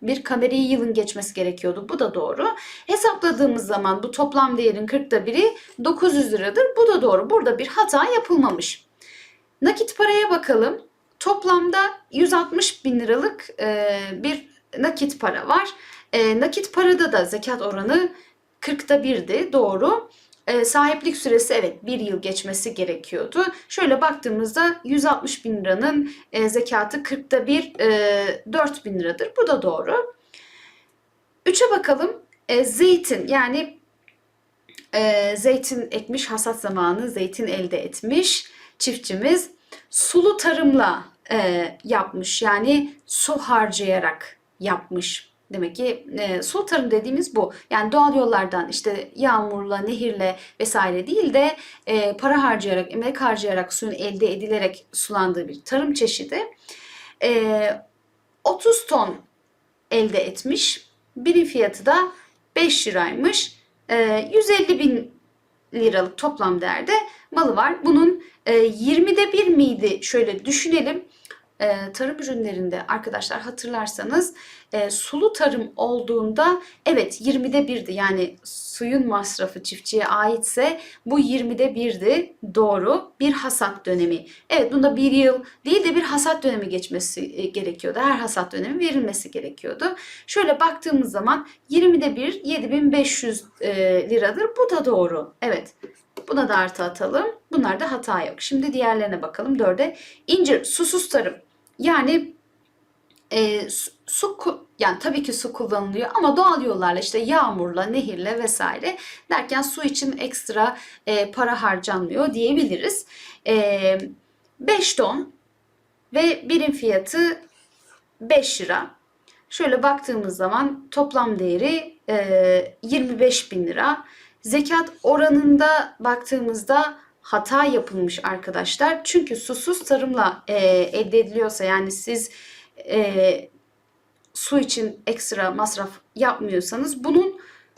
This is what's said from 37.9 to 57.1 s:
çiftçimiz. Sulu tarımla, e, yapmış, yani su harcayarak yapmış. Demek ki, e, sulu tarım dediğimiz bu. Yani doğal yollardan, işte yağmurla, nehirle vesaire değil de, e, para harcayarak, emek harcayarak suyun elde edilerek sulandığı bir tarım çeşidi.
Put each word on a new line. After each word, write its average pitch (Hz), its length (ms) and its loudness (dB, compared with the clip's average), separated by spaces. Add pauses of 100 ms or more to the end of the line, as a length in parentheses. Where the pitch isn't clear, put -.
çiftçimiz. 254 720 0 (380)
Sulu 403 480 2
tarımla, 269 640 2 (280)
e, 180 340 0 (180)
yapmış, 190 580 -2
yani 240 520 2 (120)
su - 320 -2
harcayarak 196 1000 0 (220)
yapmış. 180 680 -6 (260)
Demek 175 220 -6
ki, 247 320 -4 (100)
e, 190 240 -4
sulu 403 240 -4
tarım 262 260 -2
dediğimiz 254 440 -2
bu. 202 180 0 (160)
Yani 214 220 0
doğal 285 240 4
yollardan, 190 540 0
işte - 460 -4
yağmurla, 208 600 0
nehirle 202 580 -4 (240)
vesaire 196 480 0
değil 359 260 0
de, 302 240 4 (300)
e, 208 300 0
para 269 260 2
harcayarak, 196 500 0
emek 247 280 -4
harcayarak 202 520 -2
suyun 220 200 -6
elde 202 400 -2
edilerek 202 600 -4
sulandığı 185 540 -2
bir - 140 -14
tarım 285 320 -2
çeşidi. - 460 -2 (840)